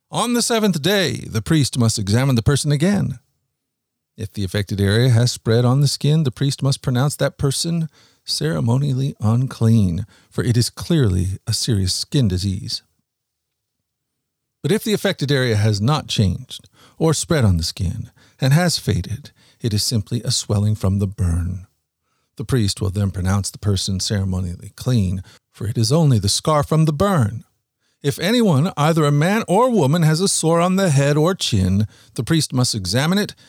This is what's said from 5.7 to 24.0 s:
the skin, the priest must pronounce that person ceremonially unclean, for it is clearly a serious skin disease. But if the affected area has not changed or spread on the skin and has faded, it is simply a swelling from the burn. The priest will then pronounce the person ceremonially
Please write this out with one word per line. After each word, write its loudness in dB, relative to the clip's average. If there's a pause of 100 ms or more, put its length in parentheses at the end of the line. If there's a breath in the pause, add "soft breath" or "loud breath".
the 2
skin, 0
the 0
priest -4
must -2
pronounce 0
that -2
person -2 (360 soft breath)
ceremonially -2
unclean, 2 (240 soft breath)
for -4
it 2
is 0
clearly 0 (100)
a -2
serious -2
skin 0
disease. -4 (1800)
But 0
if 0
the 0
affected -2
area 2
has 2
not 0
changed -2 (280 soft breath)
or 2
spread 0
on 4
the -2
skin -6 (300 soft breath)
and 2
has 2
faded, -4 (300 soft breath)
it -2
is 0
simply -4
a -4
swelling 0
from 0
the 0
burn. -2 (720)
The -8
priest 0
will -2
then -2
pronounce -2
the -20
person -2
ceremonially -4